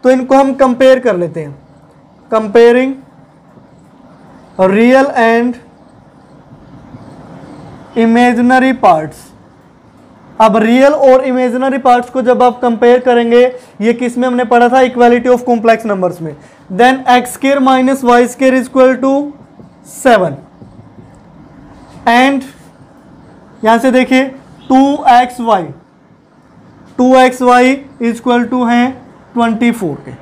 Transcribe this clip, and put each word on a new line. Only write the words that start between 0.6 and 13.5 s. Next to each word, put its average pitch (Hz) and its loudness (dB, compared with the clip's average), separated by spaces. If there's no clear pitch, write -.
कर 240 -2
लेते 170 -6
हैं, 147 -14
comparing 233 2
real 262 2
and 233 -2
imaginary 247 2
parts। 160 0
अब 220 2
real 247 2
और 262 2
imaginary 254 -4
parts 247 0
को 262 -6
जब 233 0
आप 240 0
compare 240 0
करेंगे, 240 2